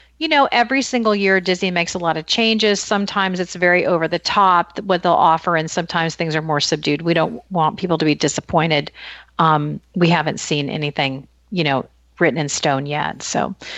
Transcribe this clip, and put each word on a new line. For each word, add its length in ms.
you 100
know, 220
every 320
single 320
year 260
Disney 300
makes 240
a 40
lot 180
of 100
changes. 540
Sometimes 580
it's 160
very 320
over 220
the 100
top, 560
th-, 120
what 180
they'll 80
offer, 420
and 160
sometimes 460
things 180
are 80
more 180
subdued. 420
We 120
don't 260
want 260
people 200
to 60
be 120
disappointed. 760
Um, 400
we 140
haven't 320
seen 300
anything, 580
you 120
know, 240
written 220
in 80
stone 380
yet. 360
So, 320